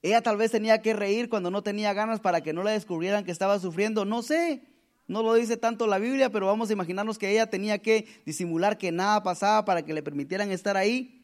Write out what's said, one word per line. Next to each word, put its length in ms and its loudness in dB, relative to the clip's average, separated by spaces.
Ella 200 2
tal 160 0
vez 140 2
tenía 300 2
que 120 0
reír 340 0
cuando 240 -2
no 120 -2
tenía 300 -2
ganas 280 -2
para 200 2
que 120 -6
no 100 -4
la 80 0
descubrieran 540 -2
que 60 -6
estaba 280 0
sufriendo. 460 -2
No 160 -2
sé, 420 -2
no 160 -2
lo 100 2
dice 240 2
tanto 300 0
la 100 2
Biblia, 320 2
pero 160 -2
vamos 240 2
a 40 0
imaginarnos 440 -4
que 140 -2
ella 180 4
tenía 300 -2
que 280 2
disimular 520 0
que 140 -4
nada 320 2
pasaba 420 2
para 180 2
que 100 -8
le 100 -4
permitieran 480 -4
estar 260 -2
ahí. 460 0